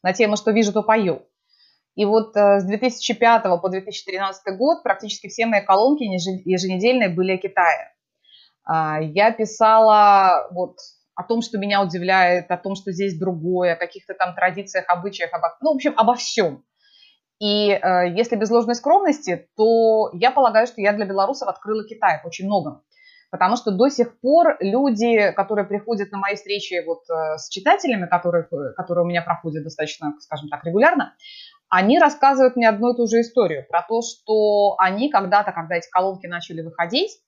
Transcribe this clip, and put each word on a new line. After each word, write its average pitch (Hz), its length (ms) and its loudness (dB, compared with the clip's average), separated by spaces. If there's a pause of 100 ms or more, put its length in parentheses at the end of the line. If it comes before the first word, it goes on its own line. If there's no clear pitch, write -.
На 185 100 0
тему 208 240 0
«Что 220 140 -2
вижу, 208 220 2
то 208 100 -2
пою». 208 400 2 (720)
И 208 100 0
вот, 214 320 0
э, 202 220 4
с 190 60 -4
две 202 120 -4
тысячи 240 360 -4
пятого 226 440 2
по 190 120 -4
две 190 120 -6
тысячи - 240 -14
тринадцатый 190 520 -8
год 311 260 0
практически 208 460 -6
все 226 180 -4
мои 214 140 2
колонки 233 420 4
неже-, 185 420 -4
еженедельные 190 640 0
были 185 240 -2
о 190 40 -2
Китае. 185 560 -2 (720)
А, 156 360 -2
я 175 300 2
писала 214 1200 4
вот 180 260 -6 (380)
о 180 80 -10
том, 233 180 -2
что - 180 -8
меня 202 240 0
удивляет, 180 680 0
о 180 60 -2
том, 196 180 -8
что 190 180 -10
здесь 180 260 -4
другое, 180 540 -2
о 165 40 -4
каких-то - 380 -10
там 180 200 -4
традициях, 185 540 -4
обычаях, 180 440 -4
обо-, 170 280 -4
ну, 302 120 0
в - 20 0
общем, 269 220 -2
обо 226 180 4
всем. 185 480 -4 (760)
И, 208 320 0
э, 180 440 0
если 233 220 -2
без 202 140 -2
ложной 233 240 2
скромности, 294 840 0
то 220 560 2
я 208 180 0
полагаю, 233 360 4
что 240 140 -10
я 202 120 2
для 208 120 -4
белорусов 196 440 -2
открыла 214 380 -6
Китай 196 360 -2
в 170 40 -14
очень 185 200 -12
многом. 180 340 -4 (500)
Потому 185 260 0
что 226 140 -4
до 214 180 2
сих 240 320 -2
пор 311 400 4
люди, 220 720 2
которые 196 320 -2
приходят 202 460 -6
на 202 80 -10
мои 202 160 -4
встречи 196 500 -8
вот, 165 240 -8
э, 156 280 -4
с - 120 -16
читателями, 233 580 -2
которые, 175 440 -2
э, 139 260 -8
которые 175 280 -2
у - 20 -4
меня 175 140 -2
проходят 165 420 -6
достаточно, 151 560 -8
скажем 151 300 -12
так, 151 160 -10
регулярно, 233 480 0 (580)
они 196 280 4
рассказывают 269 580 4
мне 233 120 4
одну 226 240 0
и 240 40 -4
ту 233 100 0
же 226 140 2
историю 185 480 0
про 233 140 0
то, 233 200 -4
что 208 760 0
они 196 300 0
когда-то, 202 440 0
когда 170 240 -6
эти 170 120 -8
колонки 190 380 -2
начали 170 340 -10
выходить 180 500 -4 (160)